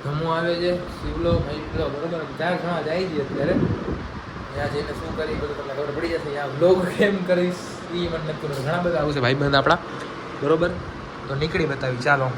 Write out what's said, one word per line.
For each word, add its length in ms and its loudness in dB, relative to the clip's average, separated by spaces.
ધમુ 280 -2
આવે 240 2
છે, 160 2
શિવલો, 420 0
મહિપલો, 500 -2
બરોબર? 320 -4
ચાર 160 2
જણા 260 -2
જાય 220 0
છે 180 -2
અત્યારે. 340 0
ત્યાં 240 -4
જઈને 180 -2
શું 260 -6
કરી 180 -2
બધું 220 -4
તમને 160 -6
ખબર 180 -2
પડી 160 -2
જશે. 220 -2
ત્યાં 200 -2
વ્લોગ 280 6
કેમ 260 4
કરીશ 380 2
એ 60 -4
મને 200 -2
નથી 160 -4
ખબર. 300 -4
ઘણા 200 0
બધા 160 2
આવશે 200 2
ભાઈબંધ 360 4
આપણા, 220 6
બરોબર? 280 4
તો 80 -2
નીકળી 300 2
બતાવી, 320 -2
ચાલો. 400 4